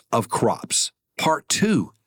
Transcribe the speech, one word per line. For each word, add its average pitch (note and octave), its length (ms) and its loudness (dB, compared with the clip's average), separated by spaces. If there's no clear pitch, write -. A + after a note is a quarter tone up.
of A2+ 180 0
crops. - 640 -2
Part D#3 300 -2
two, F#3+ 460 0